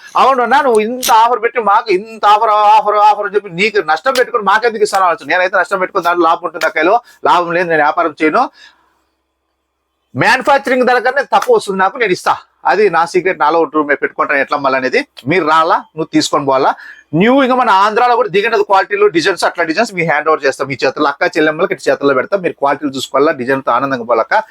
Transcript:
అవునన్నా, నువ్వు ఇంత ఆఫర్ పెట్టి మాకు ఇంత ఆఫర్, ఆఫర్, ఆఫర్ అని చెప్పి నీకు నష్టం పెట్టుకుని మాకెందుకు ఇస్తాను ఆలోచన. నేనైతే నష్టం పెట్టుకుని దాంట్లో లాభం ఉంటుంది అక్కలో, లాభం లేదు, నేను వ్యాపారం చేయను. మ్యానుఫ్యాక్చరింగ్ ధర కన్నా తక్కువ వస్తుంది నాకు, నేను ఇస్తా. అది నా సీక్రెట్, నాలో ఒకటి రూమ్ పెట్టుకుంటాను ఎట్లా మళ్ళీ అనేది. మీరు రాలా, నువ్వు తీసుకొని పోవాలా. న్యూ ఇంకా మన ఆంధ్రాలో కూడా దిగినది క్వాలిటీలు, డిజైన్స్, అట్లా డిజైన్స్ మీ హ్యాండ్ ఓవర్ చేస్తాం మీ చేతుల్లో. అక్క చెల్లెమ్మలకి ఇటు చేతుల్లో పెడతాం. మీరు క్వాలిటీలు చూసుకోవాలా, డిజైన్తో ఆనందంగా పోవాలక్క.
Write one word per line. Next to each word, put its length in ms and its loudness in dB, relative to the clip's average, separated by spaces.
అవునన్నా, 440 2
నువ్వు 180 2
ఇంత 320 -4
ఆఫర్ 300 2
పెట్టి 180 -2
మాకు 340 0
ఇంత 320 -4
ఆఫర్, 240 4
ఆఫర్, 460 4
ఆఫర్ 300 2
అని 100 -4
చెప్పి 140 -2
నీకు 280 -2
నష్టం 420 -2
పెట్టుకుని 240 -2
మాకెందుకు 400 0
ఇస్తాను 220 0
ఆలోచన. 220 -2
నేనైతే 300 0
నష్టం 220 -2
పెట్టుకుని 240 -4
దాంట్లో 220 0
లాభం 180 0
ఉంటుంది 220 -6
అక్కలో, 360 0
లాభం 260 2
లేదు, 180 -2
నేను 140 2
వ్యాపారం 400 0
చేయను. 260 0
మ్యానుఫ్యాక్చరింగ్ 680 0
ధర 120 2
కన్నా 220 -2
తక్కువ 340 0
వస్తుంది 240 -2
నాకు, 180 0
నేను 140 0
ఇస్తా. 240 -2
అది 240 2
నా 160 0
సీక్రెట్, 340 -2
నాలో 200 2
ఒకటి 160 0
రూమ్ 140 0
పెట్టుకుంటాను 500 -2
ఎట్లా 180 -2
మళ్ళీ 200 -2
అనేది. 300 -2
మీరు 180 0
రాలా, 300 2
నువ్వు 380 -8
తీసుకొని 320 0
పోవాలా. 300 0
న్యూ 280 4
ఇంకా 120 0
మన 140 0
ఆంధ్రాలో 460 2
కూడా 140 0
దిగినది 340 -2
క్వాలిటీలు, 420 0
డిజైన్స్, 380 0
అట్లా 200 -2
డిజైన్స్ 300 -2
మీ 120 -4
హ్యాండ్ 240 -2
ఓవర్ 160 0
చేస్తాం 220 -2
మీ 60 -8
చేతుల్లో. 360 -2
అక్క 280 -4
చెల్లెమ్మలకి 360 0
ఇటు 160 -6
చేతుల్లో 240 0
పెడతాం. 280 -2
మీరు 120 -4
క్వాలిటీలు 380 -4
చూసుకోవాలా, 400 -2
డిజైన్తో 400 -4
ఆనందంగా 320 -2
పోవాలక్క. 460 -2